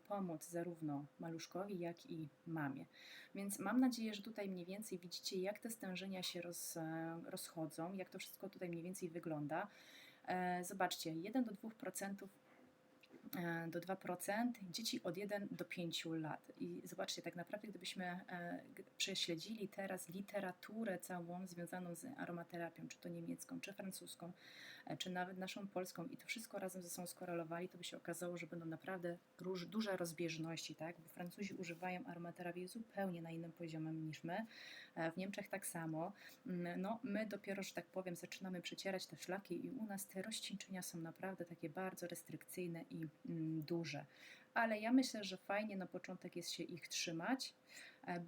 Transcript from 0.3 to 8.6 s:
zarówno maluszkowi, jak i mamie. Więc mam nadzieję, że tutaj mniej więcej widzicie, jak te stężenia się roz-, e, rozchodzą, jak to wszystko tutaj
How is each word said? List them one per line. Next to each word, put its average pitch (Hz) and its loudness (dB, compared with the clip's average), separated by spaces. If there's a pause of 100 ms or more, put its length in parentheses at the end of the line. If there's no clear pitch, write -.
zarówno 160 2 (140)
maluszkowi, 175 -2
jak 170 -2
i 160 -2 (180)
mamie. 156 2 (500)
Więc 202 0
mam 208 6
nadzieję, 233 8
że 202 -2
tutaj 208 -2
mniej 180 0
więcej 190 -2
widzicie, - -2
jak 196 2
te 233 -4
stężenia 185 -2
się 175 0
roz-, 170 -4
e, 165 0
rozchodzą, 165 -2
jak 185 -2
to 190 -8
wszystko - -6
tutaj 180 -2